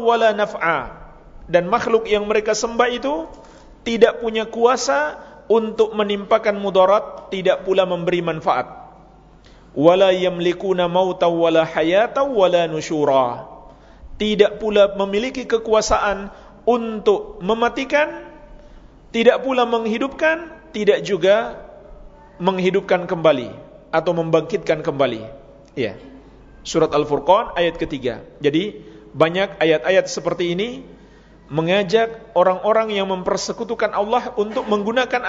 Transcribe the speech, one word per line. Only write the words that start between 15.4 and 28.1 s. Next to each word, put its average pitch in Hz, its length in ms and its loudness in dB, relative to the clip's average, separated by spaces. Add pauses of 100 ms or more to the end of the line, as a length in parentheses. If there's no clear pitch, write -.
kekuasaan 214 880 -2 (320)
untuk 220 800 -2
mematikan, 269 800 -2 (880)
tidak - 320 4
pula 254 240 0
menghidupkan, 269 800 -2 (240)
tidak 202 320 2
juga 196 600 0 (720)
menghidupkan 185 720 0
kembali 151 440 0 (400)
atau 160 200 0
membangkitkan 160 720 -2
kembali. 135 380 -2 (540)
Ya. 104 200 -4 (680)
Surat 156 240 0
Al-Furqan 147 640 0
ayat 170 240 -2
ketiga. 123 480 -6 (160)